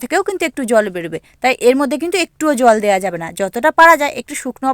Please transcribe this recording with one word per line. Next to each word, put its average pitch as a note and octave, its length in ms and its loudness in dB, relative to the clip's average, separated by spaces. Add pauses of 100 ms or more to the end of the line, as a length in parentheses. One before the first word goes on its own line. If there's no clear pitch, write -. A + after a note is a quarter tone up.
থেকেও E4 260 -2
কিন্তু G4 200 -4
একটু C#4+ 220 -10
জল A3 140 2 (100)
বেরোবে, E3 240 -8 (240)
তাই B3+ 120 2 (140)
এর B3+ 120 6
মধ্যে C#4+ 220 -2
কিন্তু F4 220 -4
একটুও D#4 280 -2 (100)
জল A#3 220 6
দেওয়া G3+ 200 2
যাবে F3 180 -6
না। E3 60 -10 (120)
যতটা A#3 380 -2
পারা E4 220 8
যায় C#4+ 200 -4
একটু C#4+ 220 -14
শুকনো C4 320 -8